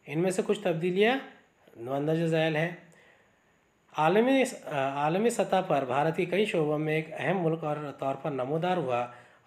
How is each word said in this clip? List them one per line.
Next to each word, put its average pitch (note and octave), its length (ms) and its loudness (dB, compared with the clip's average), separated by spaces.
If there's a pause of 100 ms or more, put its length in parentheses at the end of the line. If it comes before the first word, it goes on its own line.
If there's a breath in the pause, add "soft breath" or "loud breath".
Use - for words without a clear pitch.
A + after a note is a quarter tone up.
इनमें E3 220 0
से F#3 120 0
कुछ G#3 220 -2
तब्दीलियाँ F#3 520 2 (640)
मंदरजा D3 480 0
झैल D#3+ 300 2
हैं। E3+ 300 -4 (1120 soft breath)
आलमी A#3 460 4
स-, - 180 -6
अ, - 120 -10
आलमी D3 560 0
सतह F#3+ 300 0
पर C#3 240 2
भारत C#3+ 320 0
के F3+ 100 0
कई F#3 200 0
शोबों D3+ 320 0
में D#3 200 0
एक D#3 140 -6
अहम D3 240 -2
मुल्क E3 280 -2
और D3 360 -6
तौर C#3 140 -2
पर C#3+ 160 -6
नमूदार D#3+ 480 -2
हुआ B2 360 -2 (320 loud breath)